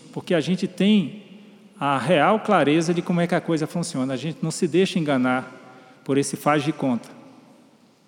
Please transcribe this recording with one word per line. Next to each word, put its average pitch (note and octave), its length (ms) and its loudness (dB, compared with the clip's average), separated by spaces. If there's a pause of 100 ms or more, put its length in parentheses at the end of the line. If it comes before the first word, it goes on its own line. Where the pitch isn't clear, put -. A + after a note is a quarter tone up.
(120)
porque - 220 -6
a D#3+ 80 2
gente F3+ 260 -2
tem G3 560 0 (540)
a C#3 200 0
real E3+ 420 4
clareza E3 540 2
de E3+ 80 -4
como F3 180 0
é E3+ 80 2
que F3 80 0
a D3 60 0
coisa D#3 260 -2
funciona. C#3 460 -4
A B2+ 40 -4
gente D3 240 -8
não D#3+ 100 -4
se - 140 -4
deixa F3+ 320 0
enganar C3 540 0 (540)
por C3+ 120 0
esse C#3 200 0
faz D3 260 2
de D#3 80 -2
conta. B2+ 380 -2 (1000)